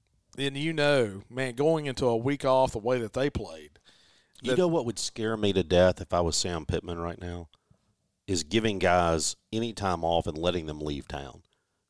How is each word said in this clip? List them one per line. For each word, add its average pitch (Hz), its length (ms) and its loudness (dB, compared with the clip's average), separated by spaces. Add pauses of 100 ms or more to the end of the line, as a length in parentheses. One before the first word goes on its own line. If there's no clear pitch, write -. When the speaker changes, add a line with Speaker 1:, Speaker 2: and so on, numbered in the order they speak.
(380)
Speaker 1:
And, 139 180 -4
you 151 160 -2
know, 139 580 2
man, 127 260 -6
going 151 300 2
into 135 200 -2
a 117 100 4
week 135 300 -2
off 131 260 4
the 113 80 -6
way 123 200 0
that 110 120 -6
they 139 180 -2
played. 80 420 -10 (680)
Speaker 2:
You 127 100 -2
Speaker 1:
that 127 60 2
Speaker 2:
know 180 120 4
what 156 160 0
would 113 120 -4
scare 110 380 -4
me 104 160 2
to 92 120 2
death 90 360 6
if - 140 -8
I 87 80 4
was 82 160 0
Sam 85 280 -2
Pittman 85 320 -4
right 85 220 -8
now? 87 300 -12 (760)
Is 87 180 -2
giving 107 360 0
guys 87 560 2 (160)
any 113 220 -4
time 87 320 -2
off 85 220 0
and 76 100 -6
letting 85 300 -2
them 76 120 -8
leave 73 300 -6
town. 69 320 -12 (480)